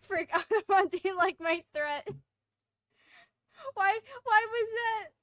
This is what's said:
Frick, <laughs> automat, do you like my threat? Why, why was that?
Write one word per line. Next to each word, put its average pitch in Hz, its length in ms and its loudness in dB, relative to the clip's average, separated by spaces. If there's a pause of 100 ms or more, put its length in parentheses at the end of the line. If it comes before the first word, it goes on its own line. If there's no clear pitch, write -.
Frick, 349 320 -6
<laughs> - 20 -8
automat, 392 560 2
do 370 140 -8
you 381 120 -2
like 349 240 2
my 330 220 -2 (120)
threat? 294 340 -6 (1700)
Why, 403 240 2 (260)
why 453 260 6
was 453 240 -2
that? 453 340 -2 (140)